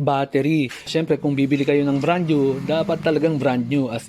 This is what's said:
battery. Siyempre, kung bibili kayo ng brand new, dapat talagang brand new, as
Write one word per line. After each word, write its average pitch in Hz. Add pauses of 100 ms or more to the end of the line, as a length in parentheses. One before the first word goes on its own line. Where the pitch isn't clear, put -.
battery. 139 (160)
Siyempre, 156
kung 143
bibili 139
kayo 147
ng 139
brand 165
new, 135
dapat 160
talagang 156
brand 127
new, 131
as 117